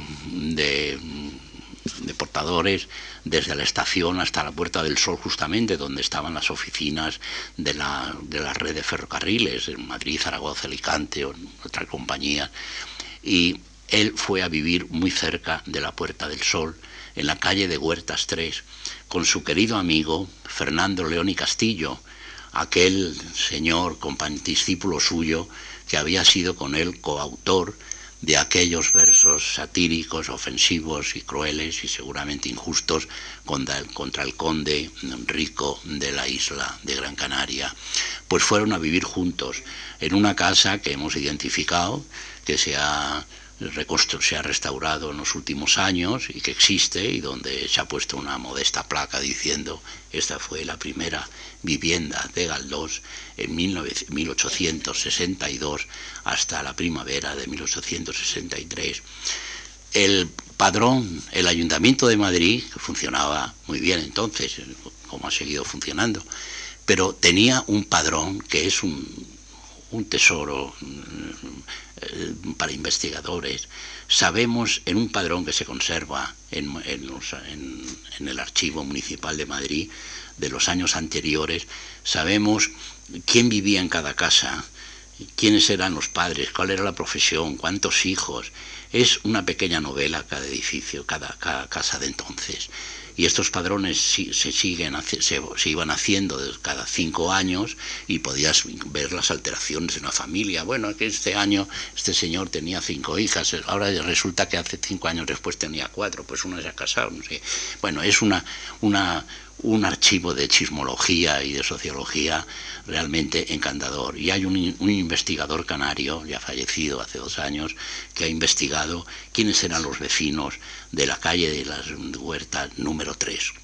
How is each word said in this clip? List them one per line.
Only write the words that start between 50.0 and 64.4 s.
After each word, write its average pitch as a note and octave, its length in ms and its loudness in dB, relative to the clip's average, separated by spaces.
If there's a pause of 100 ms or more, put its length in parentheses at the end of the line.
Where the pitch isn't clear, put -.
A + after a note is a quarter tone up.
"Esta D#2 260 -2
fue D#2 260 -8
la D#2+ 140 -6
primera D#2 500 -4 (360)
vivienda D2+ 720 0
de F2+ 100 2
Galdós D2 560 -4 (340)
en D#2 200 -4
mil F2+ 180 2
nove-, D#2 360 -4
mil D2+ 200 -2
ochocientos C#2 720 0
sesenta F2 480 0
y C2+ 80 -4
dos D2 300 -4 (360)
hasta - 380 0
la C#2 140 -6
primavera C#2+ 600 -2
de C2 120 -6
mil C#2 160 -6
ochocientos - 540 -4
sesenta - 420 -4
y D#2 60 -10
tres". F2 360 -6 (920)
El G2 380 6 (260)
padrón, G2+ 760 4
el F2 160 2
Ayuntamiento E2+ 600 6
de A2 100 8
Madrid, G2 540 6
que - 80 -12
funcionaba C#2+ 760 -2 (100)
muy D2+ 140 -4
bien F2 200 2
entonces, D2+ 540 -2 (540)